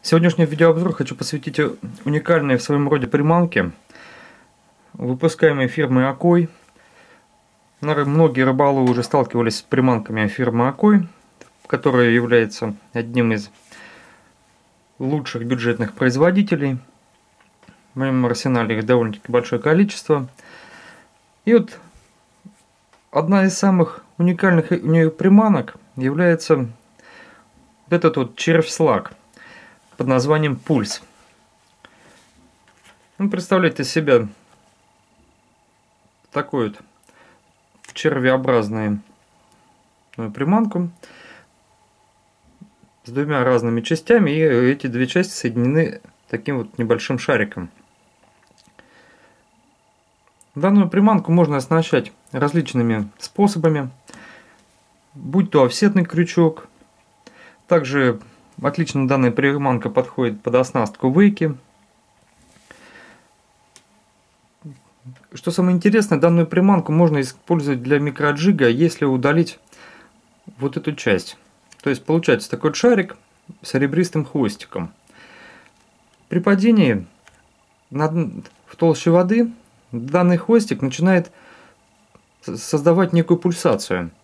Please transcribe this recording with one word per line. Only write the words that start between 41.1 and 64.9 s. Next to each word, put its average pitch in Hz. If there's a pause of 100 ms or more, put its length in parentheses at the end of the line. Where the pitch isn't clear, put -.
с 117
двумя 139
разными 117
частями, 165
и 151
эти 135
две 123
части 180
соединены 127 (280)
таким 135
вот -
небольшим 117
шариком. 104 (2750)
Данную 190
приманку 202
можно 156
оснащать 160 (200)
различными 127
способами, 160 (1200)
будь 143
то 143
офсетный 190
крючок. 170 (1000)
Также 135 (400)
отлично 143
данная 131
приманка 135
подходит 120
под 120
оснастку 127
вейки. 170 (3750)